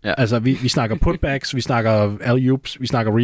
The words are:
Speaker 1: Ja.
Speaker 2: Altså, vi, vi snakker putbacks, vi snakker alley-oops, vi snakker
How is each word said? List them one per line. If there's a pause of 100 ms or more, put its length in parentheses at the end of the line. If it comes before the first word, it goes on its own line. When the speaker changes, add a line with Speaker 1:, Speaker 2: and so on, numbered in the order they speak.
Speaker 1:
Ja.
Speaker 2:
Altså,
vi,
vi
snakker
putbacks,
vi
snakker
alley-oops,
vi
snakker (120)